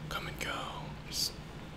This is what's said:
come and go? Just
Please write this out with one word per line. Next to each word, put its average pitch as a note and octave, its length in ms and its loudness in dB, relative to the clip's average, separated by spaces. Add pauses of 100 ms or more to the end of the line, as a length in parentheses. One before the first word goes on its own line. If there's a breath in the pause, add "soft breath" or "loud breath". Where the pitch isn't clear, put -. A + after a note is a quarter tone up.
come - 180 0
and - 120 -2
go? - 160 4 (540)
Just - 240 4 (440)